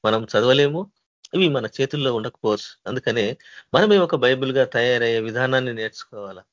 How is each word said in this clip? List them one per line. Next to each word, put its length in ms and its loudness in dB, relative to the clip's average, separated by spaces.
మనం 180 0
చదవలేము, 680 0
ఇవి 160 2
మన 180 -2
చేతుల్లో 340 -2
ఉండకపోవచ్చు. 760 -4
అందుకనే 480 -2
మనమే 240 4
ఒక 180 2
బైబిల్గా 480 2
తయారయ్యే 560 0
విధానాన్ని 540 -2
నేర్చుకోవాలా. 680 -12